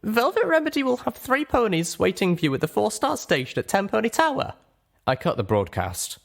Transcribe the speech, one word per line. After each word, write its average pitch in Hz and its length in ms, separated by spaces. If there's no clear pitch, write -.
Velvet 240 420
Remedy 320 380
will 254 160
have - 180
three 269 280
ponies 202 540
waiting 185 380
for 156 80
you 143 100
at 131 60
the 156 80
four-star 214 480
station 139 420
at 123 100
Ten 196 200
Pony 220 200
Tower. 302 460
I 131 100
cut 160 200
the 110 80
broadcast. 95 800